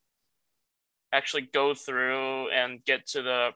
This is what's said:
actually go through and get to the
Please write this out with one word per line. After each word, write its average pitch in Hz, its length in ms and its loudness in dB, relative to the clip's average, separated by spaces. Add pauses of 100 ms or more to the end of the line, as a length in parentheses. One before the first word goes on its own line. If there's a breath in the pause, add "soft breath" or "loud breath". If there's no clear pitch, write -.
(1120)
actually 135 400 0
go 143 200 4
through 131 760 -2
and 123 360 0
get 131 220 0
to 143 140 -4
the 123 340 0